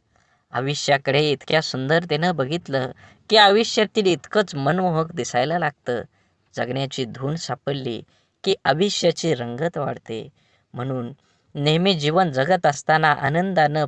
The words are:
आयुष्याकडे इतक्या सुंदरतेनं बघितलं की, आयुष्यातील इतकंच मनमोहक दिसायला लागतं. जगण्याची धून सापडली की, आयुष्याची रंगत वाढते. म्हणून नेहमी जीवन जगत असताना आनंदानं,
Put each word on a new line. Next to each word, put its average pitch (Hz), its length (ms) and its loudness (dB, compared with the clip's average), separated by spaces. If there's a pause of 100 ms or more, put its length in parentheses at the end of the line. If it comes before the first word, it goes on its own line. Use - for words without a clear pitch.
(520)
आयुष्याकडे 139 800 0
इतक्या 156 320 0
सुंदरतेनं 156 720 0
बघितलं 135 540 -4 (400)
की, 214 60 4
आयुष्यातील 208 720 4
इतकंच 180 480 0
मनमोहक 165 580 0
दिसायला 143 460 -2
लागतं. 131 440 -4 (540)
जगण्याची 131 480 -4
धून 131 320 -6
सापडली 131 640 -6 (420)
की, 190 100 2 (100)
आयुष्याची 165 720 0
रंगत 123 440 -6
वाढते. 120 500 -8 (460)
म्हणून 127 380 -6 (420)
नेहमी 160 400 2
जीवन 160 360 2
जगत 160 360 2
असताना 156 460 2
आनंदानं, 156 760 0